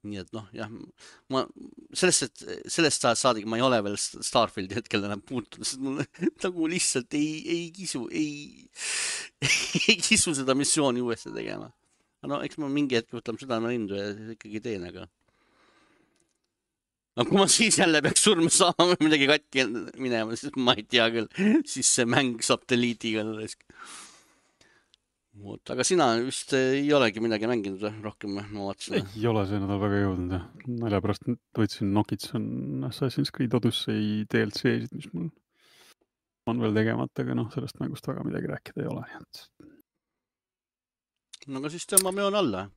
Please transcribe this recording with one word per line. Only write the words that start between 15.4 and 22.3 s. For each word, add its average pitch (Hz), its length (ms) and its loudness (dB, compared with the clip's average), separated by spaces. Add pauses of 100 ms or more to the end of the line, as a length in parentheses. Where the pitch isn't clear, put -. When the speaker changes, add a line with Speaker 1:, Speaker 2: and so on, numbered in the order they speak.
Speaker 1:
No 120 100 4
kui - 100 4
ma 196 120 8
siis - 320 6
jälle 160 200 4
peaks - 240 2
surma 165 280 6
saama 175 420 6
või 151 100 2
midagi 147 240 6
katki 135 380 2 (340)
minema, 117 360 -2
siis - 200 -8
ma 123 200 4
ei 107 120 -10
tea 117 240 6
küll, 117 160 -2 (400)
siis - 300 2
see 117 100 4
mäng 123 360 2